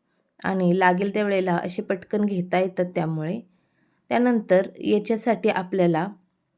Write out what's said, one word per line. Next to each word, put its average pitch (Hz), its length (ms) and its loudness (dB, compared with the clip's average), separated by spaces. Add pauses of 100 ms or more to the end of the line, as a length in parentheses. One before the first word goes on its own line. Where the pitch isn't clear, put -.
(420)
आणि 180 360 2
लागेल 190 360 2
त्या 214 100 0
वेळेला 185 320 0
असे 180 260 -6
पटकन 208 420 -4
घेता 180 340 -2
येतात 185 360 -2
त्यामुळे. 160 460 -4 (680)
त्यानंतर 233 580 2 (120)
याच्यासाठी 214 680 0
आपल्याला 180 600 0 (500)